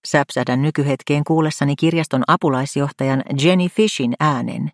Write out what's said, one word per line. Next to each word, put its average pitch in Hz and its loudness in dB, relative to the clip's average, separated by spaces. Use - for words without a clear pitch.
Säpsähdän 131 0
nykyhetkeen 147 0
kuullessani 156 0
kirjaston 160 0
apulaisjohtajan 139 0
Jenny 180 4
Fishin 175 0
äänen. 135 -2